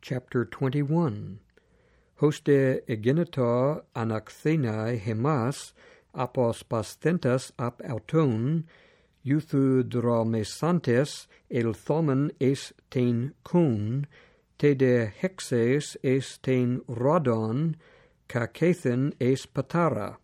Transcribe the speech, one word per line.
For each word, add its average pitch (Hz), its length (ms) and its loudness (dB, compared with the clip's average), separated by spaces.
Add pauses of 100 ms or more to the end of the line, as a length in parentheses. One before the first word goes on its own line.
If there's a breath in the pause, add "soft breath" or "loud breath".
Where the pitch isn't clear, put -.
Chapter 127 340 -2
twenty-one. 135 920 -2 (800 soft breath)
Hoste 139 680 2
egenita 127 960 0 (120)
Anaxenai 113 1040 -2
hemas 117 760 -2 (420 soft breath)
apos 120 480 -2
pasthentas 131 960 -2
ap 120 280 -6
auton, 139 760 0 (600 soft breath)
euthu 135 600 2
dromesantes 120 1400 0 (240 soft breath)
elthomen 139 880 0
es 135 340 0 (160)
ten 123 540 0
kun, 135 640 0 (500 soft breath)
te 147 160 4
de 123 380 2 (100)
hexes 131 840 -2
es 135 360 -2
ten 127 500 0
rhodon, 127 840 0 (520 soft breath)
cacethen 131 920 0
es 127 260 0
patara 131 800 -2